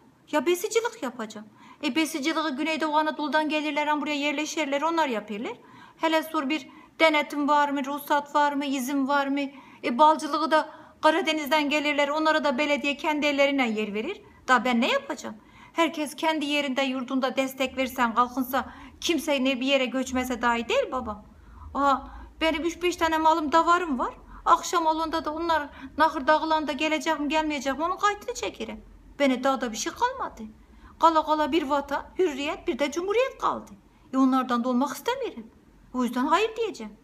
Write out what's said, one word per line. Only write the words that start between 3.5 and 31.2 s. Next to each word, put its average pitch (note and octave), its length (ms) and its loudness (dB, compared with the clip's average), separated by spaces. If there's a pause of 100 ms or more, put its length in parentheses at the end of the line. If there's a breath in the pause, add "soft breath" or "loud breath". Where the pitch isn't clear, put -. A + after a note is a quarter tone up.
han D4+ 140 0
buraya D4+ 140 -4
yerleşirler, D4 680 -2
onlar D#4+ 260 2
yapırlar. A3 460 -6 (440 loud breath)
Hele D#4+ 260 0
sor D#4 260 -4
bir D#4 200 -4 (300 loud breath)
denetim D4 480 2
var D4 220 4
mı, C#4 160 -2
ruhsat C#4+ 500 -2
var D4 180 4
mı, C#4+ 120 -2
izin C4+ 420 -2
var C#4 200 2
mı? C#4 120 -2 (440 loud breath)
E, A#3+ 140 -2
balcılığı D4+ 540 4
da D#4 180 4 (320 loud breath)
Karadeniz'den D#4 680 2
gelirler, C#4+ 380 2
onlara D#4 360 2
da C#4 140 0
belediye C#4+ 400 0
kendi D4+ 280 -2
ellerine C#4 440 2
yer G#3 240 -4
verir. B3+ 280 -6 (260 loud breath)
Da B3 180 4
ben B3 160 2
ne D#4 100 2
yapacağım? D#4 440 -4 (380 loud breath)
Herkes D4+ 420 -2
kendi D#4 300 -2
yerinde, C#4+ 360 0
yurdunda C4 540 -2
destek C4 420 -2
versen, B3 380 -2
kalkınsa, B3 580 0 (280 loud breath)
kimse C#4+ 420 0
ne C4 160 2
bir C4 60 -2
yere C4 200 4
göçmese B3+ 560 -2
dahi A#3 280 0
değil B4+ 220 0
baba. A3 340 -8 (480 loud breath)
Aha, C4+ 380 2 (300 loud breath)
benim D#4+ 220 2
üç D#4+ 180 -4
beş F4 140 0
tane D#4+ 220 2
malım, D#4+ 340 4
davarım E4 480 4
var. G#4+ 140 -4 (320 loud breath)
Akşam E4+ 400 2
olanda D#4+ 400 0
da D4+ 80 -4
onlar D#4+ 360 0 (280 loud breath)
nahır D4+ 300 2
dağılanda D#4 440 2
gələcək D#4 480 0
mi, D4 140 -2
gəlməyəcək D4 440 -2
mi, D4+ 60 -2
onun F4+ 140 -2
qayıtını G#4 440 -2
çəkirik. A3 380 -8 (400)
Bənə C4 240 4
daha C4+ 180 2
da A#3+ 100 -4
bir G#3+ 60 -10
şey - 160 -6
qalmadı. A#4 500 -4 (560 loud breath)
Qala D#4+ 260 6